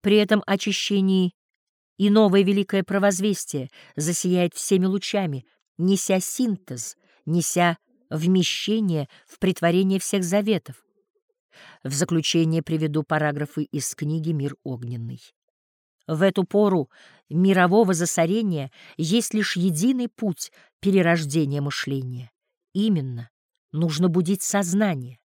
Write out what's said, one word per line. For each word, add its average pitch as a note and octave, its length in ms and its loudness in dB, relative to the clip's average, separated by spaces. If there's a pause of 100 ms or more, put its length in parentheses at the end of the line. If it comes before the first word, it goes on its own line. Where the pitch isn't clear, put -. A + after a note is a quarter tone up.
При G#3 160 4
этом G#3 300 2
очищении F#3+ 880 0 (640)
и G3+ 120 2
новое G3+ 320 6
великое G3 400 0
провозвестие F#3+ 880 -2 (260)
засияет F3 580 0
всеми F#3+ 320 0
лучами, F#3 600 -4 (320)
неся F#3+ 420 2
синтез, F#3 760 -6 (300)
неся E3+ 500 0 (340)
вмещение F3+ 1000 0 (180)
в - 120 -20
претворение F#3+ 640 2
всех G3 240 -2
заветов. G3 600 -2 (1000)
В C#3 80 -6
заключение D#3+ 680 0
приведу D#3 400 -2
параграфы D3+ 600 -4
из - 300 -8
книги D#3 380 -4
"Мир C#3+ 320 -4
огненный". A#2+ 560 -10 (840)
В D#3+ 160 -2
эту F#3+ 220 2
пору F#3+ 460 2 (380)
мирового F#3 680 4
засорения E3+ 760 -2 (240)
есть F#3+ 380 0
лишь G#3+ 220 -2
единый G3 520 0
путь - 420 -6 (300)
перерождения D#3+ 800 2
мышления. C3 680 -6 (420)
Именно, C#3 580 -2 (400)
нужно D#3+ 380 0
будить F3+ 340 0
сознание. F3 840 -2